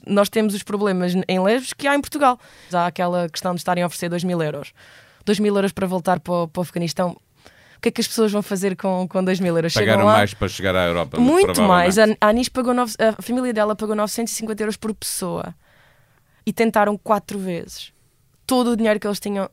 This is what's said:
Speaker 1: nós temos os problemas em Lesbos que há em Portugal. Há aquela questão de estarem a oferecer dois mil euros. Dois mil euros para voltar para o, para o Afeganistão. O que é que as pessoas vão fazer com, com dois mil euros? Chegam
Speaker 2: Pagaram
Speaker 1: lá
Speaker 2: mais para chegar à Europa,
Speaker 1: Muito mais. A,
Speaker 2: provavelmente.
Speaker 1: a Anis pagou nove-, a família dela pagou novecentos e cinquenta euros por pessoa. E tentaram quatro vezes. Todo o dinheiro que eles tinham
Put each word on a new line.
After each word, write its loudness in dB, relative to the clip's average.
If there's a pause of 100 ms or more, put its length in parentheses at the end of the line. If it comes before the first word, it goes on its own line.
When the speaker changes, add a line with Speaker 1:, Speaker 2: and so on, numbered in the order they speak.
Speaker 1:
nós 2
temos 0
os -8
problemas -2 (140)
em 0
Lesbos 0
que -10
há 2
em 2
Portugal. 0 (320)
Há 0
aquela -2
questão -4
de -4
estarem -2
a 0
oferecer -6
dois -4
mil 0
euros. -6 (540)
Dois 2
mil 2
euros 0
para -2
voltar 0
para -6
o, -2
para -6
o -2
Afeganistão. -4 (600)
O -18
que 2
é -2
que -10
as 0
pessoas 0
vão 0
fazer -4
com, -2
com -2
dois 0
mil 0
euros? 0
Chegam 4
Speaker 2:
Pagaram 4
Speaker 1:
lá 6
Speaker 2:
mais 4
para -4
chegar -2
à 4
Europa, 0
Speaker 1:
Muito 4
mais. 4
A, 8
Speaker 2:
provavelmente. 2
Speaker 1:
a 4
Anis 2
pagou -2
nove-, -2
a 0
família -2
dela 0
pagou -4
novecentos -4
e -8
cinquenta -6
euros -4
por -6
pessoa. -8 (920)
E -4
tentaram 2
quatro -2
vezes. -10 (560)
Todo 2
o 0
dinheiro 2
que -4
eles -4
tinham -4